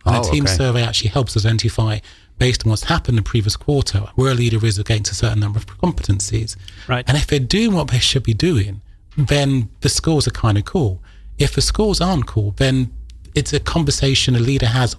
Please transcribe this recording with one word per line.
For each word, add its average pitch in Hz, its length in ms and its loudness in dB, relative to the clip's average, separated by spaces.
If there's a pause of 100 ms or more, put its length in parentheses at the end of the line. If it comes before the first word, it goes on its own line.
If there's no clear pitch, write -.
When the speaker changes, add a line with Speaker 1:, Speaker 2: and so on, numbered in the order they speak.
Speaker 1:
And 120 120 2
Speaker 2:
Oh, 120 100 0
Speaker 1:
a - 60 0
team 147 120 2
Speaker 2:
okay. - 120 0
Speaker 1:
survey 123 260 2
actually 113 280 -2
helps - 260 -2
us 104 80 2
identify, 110 540 0 (400)
based 127 260 2
on 110 60 2
what's 107 140 0
happened 156 340 2
in 101 60 2
the - 60 -8
previous 104 260 0
quarter, 131 440 0 (140)
where 131 180 2
a - 20 0
leader 113 300 2
is 107 140 0
against 107 340 -2
a - 20 -6
certain 110 260 0
number 104 180 -2
of - 80 -4 (120)
competencies. 110 800 -2 (320)
Speaker 3:
Right. 123 180 -2
Speaker 1:
And 135 100 2
if 143 100 0
they're 147 140 2
doing 208 320 2
what 151 160 0
they 123 100 2
should 120 240 0
be 113 120 0
doing, 101 460 0 (360)
then 139 520 2 (120)
the - 80 0
scores 151 380 0
are 113 40 0
kinda 104 320 0
cool. 113 400 -2 (360)
If - 160 2
the 139 60 0
scores 208 400 0
aren't 170 260 0
cool, 104 300 -2
then 131 340 2 (440)
it's - 180 -2
a 147 80 0
conversation 139 760 0
a 120 60 4
leader 127 260 2
has 120 320 0